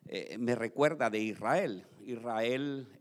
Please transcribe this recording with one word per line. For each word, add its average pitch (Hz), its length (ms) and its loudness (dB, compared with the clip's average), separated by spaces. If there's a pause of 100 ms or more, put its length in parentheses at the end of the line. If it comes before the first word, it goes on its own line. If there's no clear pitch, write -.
eh, 90 320 -6
me 120 160 2
recuerda 123 560 2
de 107 80 0
Israel. 110 680 0 (180)
Israel, 120 840 -2 (140)